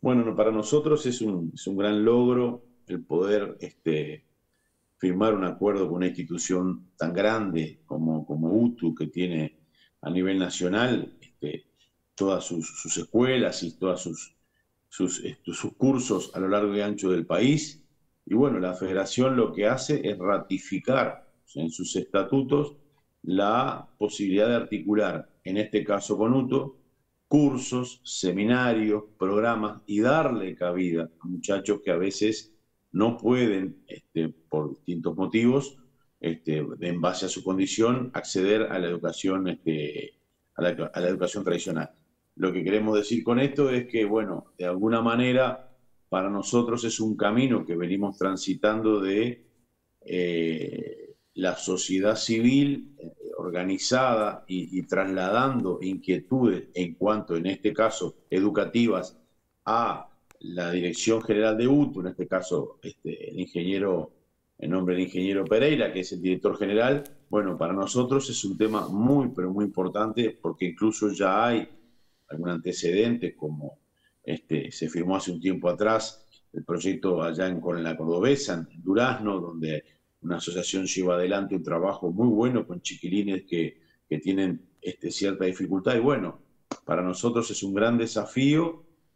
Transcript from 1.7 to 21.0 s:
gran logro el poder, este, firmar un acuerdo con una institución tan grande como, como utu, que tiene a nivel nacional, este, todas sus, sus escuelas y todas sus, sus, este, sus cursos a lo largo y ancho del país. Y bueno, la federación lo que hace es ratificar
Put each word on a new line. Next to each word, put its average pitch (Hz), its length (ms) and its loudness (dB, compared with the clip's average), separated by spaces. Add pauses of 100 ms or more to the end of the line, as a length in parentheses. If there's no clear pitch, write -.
gran 104 260 2
logro 120 640 4 (200)
el 90 180 -6
poder, 95 560 2
este, 76 680 -4 (720)
firmar 98 360 2
un 95 100 0
acuerdo 95 420 0
con 82 120 -2
una 90 100 2
institución 90 880 -4
tan 82 160 -2
grande 95 720 0
como, 80 400 -2
como 80 260 0
utu, 113 420 2
que 78 120 -6
tiene 80 540 -4 (420)
a 80 80 -6
nivel 92 300 2
nacional, 92 800 0
este, - 480 -10 (480)
todas 95 280 0
sus, 85 220 -4 (160)
sus 80 160 -4
escuelas 120 640 2
y 85 160 -8
todas 92 240 0
sus, - 320 -10 (540)
sus, - 360 -4
este, - 300 -10
sus - 200 -8
cursos 123 600 0
a 90 60 -4
lo 95 80 0
largo 101 260 2
y 104 60 0
ancho 101 300 -2
del 87 140 2
país. 120 640 0 (400)
Y - 80 -2
bueno, 123 240 4
la 90 160 -2
federación 98 640 0
lo 113 160 2
que 104 140 0
hace 131 400 0
es 98 120 -2
ratificar 98 1120 -2 (240)